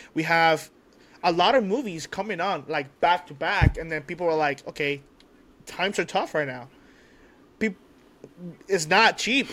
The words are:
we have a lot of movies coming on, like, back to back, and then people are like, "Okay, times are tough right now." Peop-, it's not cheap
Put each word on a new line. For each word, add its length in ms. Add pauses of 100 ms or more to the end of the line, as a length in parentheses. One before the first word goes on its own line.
(140)
we 80
have 480 (540)
a 80
lot 220
of 100
movies 420
coming 340
on, 280
like, 320
back 260
to 80
back, 420
and 140
then 120
people 260
are 80
like, 320
"Okay, 340 (640)
times 320
are 60
tough 280
right 140
now." 220 (880)
Peop-, 180 (920)
it's 180
not 320
cheap 340